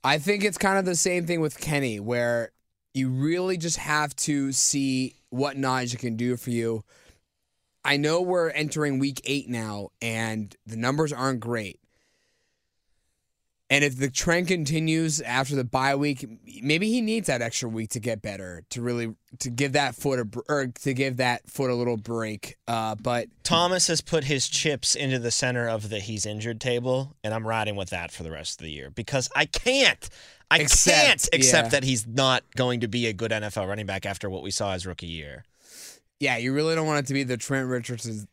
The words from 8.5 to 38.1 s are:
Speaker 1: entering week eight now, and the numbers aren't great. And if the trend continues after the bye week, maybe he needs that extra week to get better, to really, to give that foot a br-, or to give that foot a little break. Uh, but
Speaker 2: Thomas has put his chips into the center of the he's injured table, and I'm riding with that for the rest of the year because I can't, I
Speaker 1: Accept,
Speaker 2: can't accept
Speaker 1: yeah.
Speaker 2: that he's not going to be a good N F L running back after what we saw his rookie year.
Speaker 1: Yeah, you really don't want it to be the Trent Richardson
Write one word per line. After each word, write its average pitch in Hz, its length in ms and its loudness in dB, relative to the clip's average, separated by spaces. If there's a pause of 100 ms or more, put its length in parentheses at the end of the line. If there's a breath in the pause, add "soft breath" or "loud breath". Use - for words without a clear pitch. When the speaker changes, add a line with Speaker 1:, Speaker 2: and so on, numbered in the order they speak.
Speaker 1:
entering 147 480 0
week 139 260 0
eight 139 240 -2
now, 107 400 -4 (120)
and 113 540 -2 (100)
the 110 120 -10
numbers 143 360 0
aren't 127 280 -2
great. 110 400 -4 (1900)
And 143 140 6
if 135 160 0
the 135 120 0
trend 170 360 2
continues 160 760 0
after 131 340 0
the 127 80 0
bye 131 320 2
week, 143 280 0 (380)
maybe 165 260 2
he 240 120 2
needs 220 260 0
that 127 160 0
extra 117 260 -4
week 110 220 -4
to - 80 -6
get 110 240 -4
better, 92 480 -8
to 123 120 -6
really, 120 320 -2 (260)
to 127 100 -4
give 135 220 0
that 139 240 2
foot 135 240 0
a 117 60 0
br-, 113 220 -8
or 143 180 2 (160)
to 139 120 0
give 131 220 0
that 123 320 0
foot 131 220 0
a 123 40 2
little 120 220 0
break. 110 600 -6 (120)
Uh, 110 260 -2
but 117 320 -2 (160)
Speaker 2:
Thomas 175 460 4
has 160 140 0
put 160 200 0
his 135 260 0
chips - 460 0
into 135 240 0
the 117 140 -2
center 123 340 0
of 110 220 -2
the 107 100 -4
he's 104 280 -4
injured 110 340 -6
table, 127 640 0
and 107 100 -2
I'm 113 120 -4
riding 110 280 0
with 98 160 -4
that 85 220 -6
for - 100 -12
the 80 80 -8
rest 78 300 -10
of - 40 -12
the 80 60 -10
year 71 200 -12
because 127 440 -2
I 151 120 2
can't, - 640 2 (420 loud breath)
I 160 80 6
Speaker 1:
Accept, - 480 6
Speaker 2:
can't 196 260 4
accept 131 340 6
Speaker 1:
yeah. 113 40 -2
Speaker 2:
that 135 140 2
he's 123 220 0
not 127 380 2 (100)
going 123 260 0
to 117 80 -2
be 117 180 0
a 110 80 0
good 110 180 -2
N 107 120 0
F 104 120 -6
L 98 100 -2
running 101 200 -4
back 95 200 -4
after 98 220 -6
what 92 140 -6
we 98 80 -6
saw 98 240 -2
his 92 120 -6
rookie 87 200 -10
year. 76 380 -12 (760 loud breath)
Speaker 1:
Yeah, 131 160 0
you 123 160 -2
really 160 220 2
don't 160 120 0
want 147 140 2
it 131 80 -4
to 135 60 -2
be 139 100 0
the 127 120 -2
Trent 131 320 -2
Richardson 117 640 -6